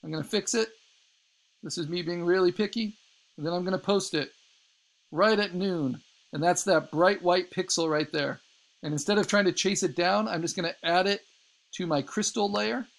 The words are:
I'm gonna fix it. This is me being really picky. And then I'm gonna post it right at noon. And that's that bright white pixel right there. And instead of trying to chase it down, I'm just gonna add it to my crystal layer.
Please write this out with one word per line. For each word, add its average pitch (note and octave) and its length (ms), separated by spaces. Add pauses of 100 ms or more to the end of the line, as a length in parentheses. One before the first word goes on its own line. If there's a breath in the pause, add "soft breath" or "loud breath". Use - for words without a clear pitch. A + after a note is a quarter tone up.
I'm D#3 80
gonna D#3 120
fix - 300
it. A3+ 160 (920)
This D#3 160
is D#3+ 80
me F3 160
being E3+ 200
really F3+ 280
picky. G#3+ 460 (400)
And D3 80
then E3+ 80
I'm F3+ 100
gonna F#3 160
post G3 340
it D3+ 160 (800)
right G#3 280
at F#3 160
noon. F3 440 (340)
And D3+ 100
that's F3 220
that D#3+ 260
bright F3+ 320
white F3+ 260
pixel F3 400
right D3+ 220
there. D3 300 (420)
And D3+ 100
instead G3+ 240
of G3+ 80
trying G3+ 200
to F3+ 60
chase F#3+ 300
it E3 140
down, G3 320
I'm E3+ 160
just E3 120
gonna E3+ 280
add F3+ 240
it G3+ 140 (520)
to F3+ 140
my D3 160
crystal G#3 480
layer. G#3+ 340 (140)